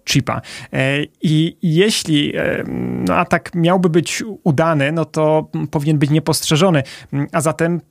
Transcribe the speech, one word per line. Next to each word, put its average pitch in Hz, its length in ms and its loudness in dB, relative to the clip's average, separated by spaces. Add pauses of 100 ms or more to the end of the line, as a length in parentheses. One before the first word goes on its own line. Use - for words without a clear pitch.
chipa. 123 320 0 (320)
E, 139 300 0 (180)
i 156 400 2
jeśli, 165 760 0
e, - 260 -2 (440)
no, 170 80 2
atak 175 400 -2
miałby 175 340 4
być - 340 0 (200)
udany, 151 480 2
no 160 140 -2
to, 156 500 0
mm, 160 120 -4
powinien 151 300 0
być 139 120 2
niepostrzeżony, 156 760 2 (300)
mm, 143 180 -2
a 160 100 0
zatem 165 480 0